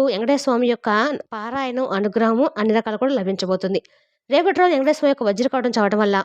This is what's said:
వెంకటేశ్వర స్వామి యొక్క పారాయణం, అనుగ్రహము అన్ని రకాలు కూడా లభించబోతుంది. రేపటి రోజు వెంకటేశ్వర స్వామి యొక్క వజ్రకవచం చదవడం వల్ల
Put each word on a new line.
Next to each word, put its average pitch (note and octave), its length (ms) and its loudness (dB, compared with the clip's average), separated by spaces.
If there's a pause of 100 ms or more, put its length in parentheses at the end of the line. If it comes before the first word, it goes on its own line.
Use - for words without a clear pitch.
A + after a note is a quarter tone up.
వెంకటేశ్వర A#3+ 380 0
స్వామి B3 260 0
యొక్క A3+ 200 -2 (440)
పారాయణం, B3 520 -6 (120)
అనుగ్రహము A3+ 480 0 (120)
అన్ని G#3+ 200 0
రకాలు A3 200 -2
కూడా C4+ 220 0
లభించబోతుంది. F#3 600 -2 (480)
రేపటి D#4 300 2
రోజు F4+ 140 4
వెంకటేశ్వర C#4 260 2
స్వామి C#4 140 2
యొక్క B3+ 160 -4
వజ్రకవచం B3 460 0
చదవడం G#3 240 2
వల్ల G3+ 240 2